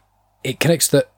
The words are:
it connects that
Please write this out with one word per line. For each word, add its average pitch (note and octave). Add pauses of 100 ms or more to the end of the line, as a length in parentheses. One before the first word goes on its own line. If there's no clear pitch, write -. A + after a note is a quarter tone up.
(440)
it B2+
connects D#3
that C#3